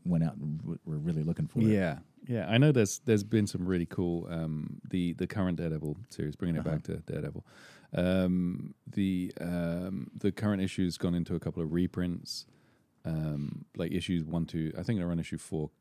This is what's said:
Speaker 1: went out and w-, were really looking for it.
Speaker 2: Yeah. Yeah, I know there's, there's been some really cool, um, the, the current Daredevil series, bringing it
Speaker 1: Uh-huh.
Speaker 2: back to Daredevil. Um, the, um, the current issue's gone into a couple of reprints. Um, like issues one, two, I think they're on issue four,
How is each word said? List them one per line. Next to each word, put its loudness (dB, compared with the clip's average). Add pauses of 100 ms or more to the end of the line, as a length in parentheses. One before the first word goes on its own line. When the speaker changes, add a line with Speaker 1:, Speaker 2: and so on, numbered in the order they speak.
Speaker 1:
went 2
out -2
and -6
w-, -6
were -4
really -2
looking -2
for -2
it. 6
Speaker 2:
Yeah. 2 (280)
Yeah, -2
I 6
know 8
there's, 4
there's 4
been 4
some -2
really 2
cool, -2
um, -4
the, 0
the -2
current 0
Daredevil -2 (120)
series, -4
bringing 0
it 0
Speaker 1:
Uh-huh. -2
Speaker 2:
back -2
to -4
Daredevil. -6 (520)
Um, 2 (100)
the, 0
um, -4
the 0
current 0
issue's 0
gone 2
into 0
a 0
couple -4
of -2
reprints. -2 (580)
Um, -4 (100)
like -2
issues 0
one, 0
two, -2
I -6
think 0
they're 0
on 0
issue -4
four, -4